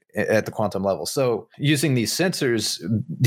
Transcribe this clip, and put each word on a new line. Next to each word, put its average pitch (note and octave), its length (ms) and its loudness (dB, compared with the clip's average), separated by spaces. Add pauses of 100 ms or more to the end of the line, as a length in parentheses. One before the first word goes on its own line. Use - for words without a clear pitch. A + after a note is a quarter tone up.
(160)
at G#2+ 300 2
the - 60 -8
quantum G2 320 -2
level. F2+ 200 0
So B2 440 -2 (100)
using C#3+ 360 2
these A#2 180 0
sensors, C#3 680 0 (460)